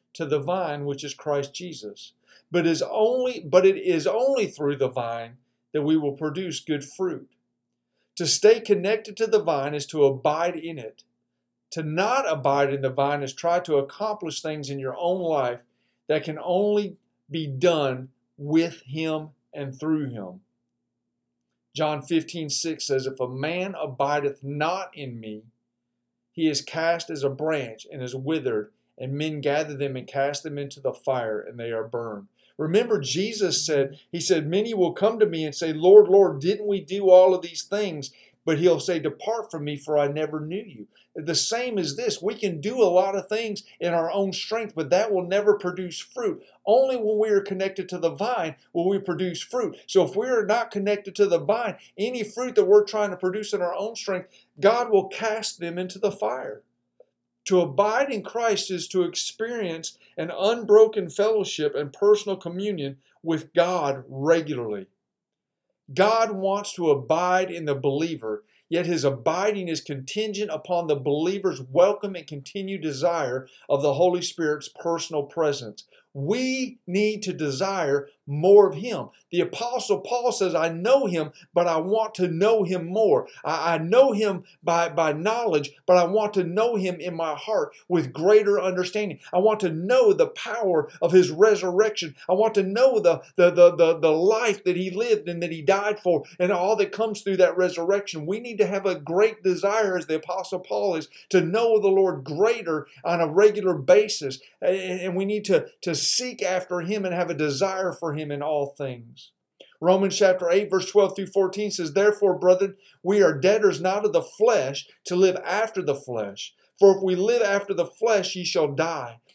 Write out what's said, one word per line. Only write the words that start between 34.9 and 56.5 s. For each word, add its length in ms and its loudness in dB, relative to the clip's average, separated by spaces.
come 260 0
to 60 6
me 180 -4
and 100 -6
say, 200 -4
'Lord, 340 10
Lord, 320 6
didn't 280 -2
we 120 -2
do 300 -2
all 260 10
of 60 -6
these 220 -10
things?'" 500 -6
But 140 0
he'll 200 4
say, 200 -2
"Depart 500 -6
from 140 -10
me, 120 -6
for 220 -2
I 100 2
never 320 -6
knew 240 -8
you." 240 -20
The 200 -6
same 420 -2
is 180 -4
this. 260 -6
We 140 -4
can 260 -6
do 200 -2
a 40 8
lot 300 2
of 120 -6
things 360 -6
in 140 -2
our 180 0
own 220 -2
strength, 420 -6
but 160 -4
that 200 2
will 140 0
never 320 0
produce 420 -8
fruit. 440 -6
Only 320 4
when 200 -2
we 120 0
are 120 4
connected 480 -6
to 80 -8
the 140 0
vine 440 -4
will 140 0
we 120 0
produce 420 -6
fruit. 360 -6
So 160 4
if 120 -2
we 120 -2
are 180 0
not 260 0
connected 440 -4
to 100 4
the 140 2
vine, 380 -2
any 260 -4
fruit 320 -8
that 100 6
we're 180 8
trying 280 -2
to 60 -10
produce 360 -4
in 80 -4
our 120 -2
own 220 -6
strength, 340 -6
God 320 4
will 160 4
cast 520 -6
them 180 -8
into 220 -8
the 120 0
fire. 500 -6